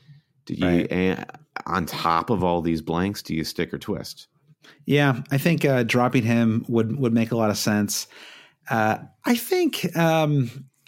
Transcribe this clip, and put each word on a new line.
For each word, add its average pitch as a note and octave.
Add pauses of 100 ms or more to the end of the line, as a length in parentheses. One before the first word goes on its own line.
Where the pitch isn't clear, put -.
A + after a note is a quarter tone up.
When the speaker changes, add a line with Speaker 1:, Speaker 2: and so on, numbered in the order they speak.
(460)
Speaker 1:
do -
you, F2+
Speaker 2:
Right. F2
Speaker 1:
and F#2 (400)
on F2+
top E2
of F#2+
all F2
these E2
blanks, F2
do -
you D#2
stick -
or D2
twist? - (580)
Speaker 2:
Yeah, C#3+ (100)
I C#3+
think, E3
uh, C3
dropping B2
him A#2
would, A#2
would A#2+
make A#2
a A#2+
lot A2
of G2+
sense. G#2 (640)
Uh, A2 (260)
I A#3+
think, B3+
um, D#3 (400)